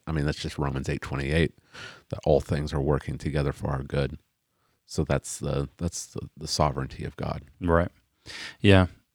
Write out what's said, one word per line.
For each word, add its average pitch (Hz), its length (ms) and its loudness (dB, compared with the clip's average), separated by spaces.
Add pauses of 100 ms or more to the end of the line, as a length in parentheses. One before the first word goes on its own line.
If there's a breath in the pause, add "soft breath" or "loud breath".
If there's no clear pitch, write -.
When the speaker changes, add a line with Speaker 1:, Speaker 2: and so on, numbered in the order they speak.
Speaker 1:
I - 40 -6
mean, 76 140 0
that's 76 140 -2
just - 180 -8
Romans 69 300 -2
eight 71 140 -4
twenty-eight, 69 520 0 (560 loud breath)
that - 160 -6
all 73 160 6
things 76 320 -4
are 73 80 -2
working 71 360 0
together 71 340 -2
for - 180 -6
our 67 140 -4
good. 71 340 -2 (680)
So - 180 -4
that's - 360 -2
the, 69 280 -2 (100)
that's - 300 -4
the, - 300 -12
the - 100 -12
sovereignty 69 560 -2
of - 140 -10
God. - 240 -6 (180)
Speaker 2:
Right. 85 300 4 (720 loud breath)
Yeah. 95 260 10 (280)